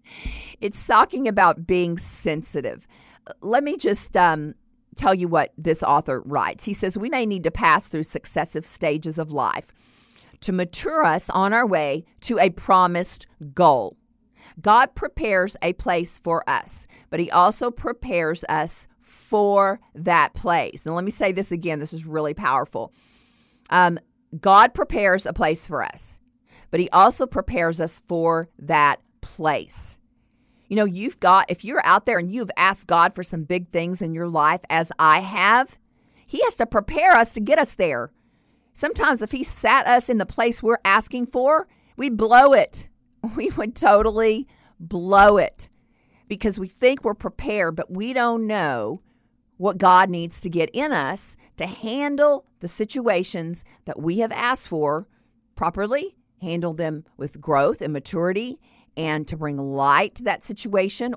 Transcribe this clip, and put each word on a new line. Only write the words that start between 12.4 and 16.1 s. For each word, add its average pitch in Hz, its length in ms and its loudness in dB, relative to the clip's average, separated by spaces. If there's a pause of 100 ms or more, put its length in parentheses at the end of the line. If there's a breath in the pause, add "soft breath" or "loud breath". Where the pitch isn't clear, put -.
promised 180 800 0 (260)
goal. 135 440 4 (640 soft breath)
God 226 360 4
prepares 196 640 -2
a 175 120 -2
place 175 460 -4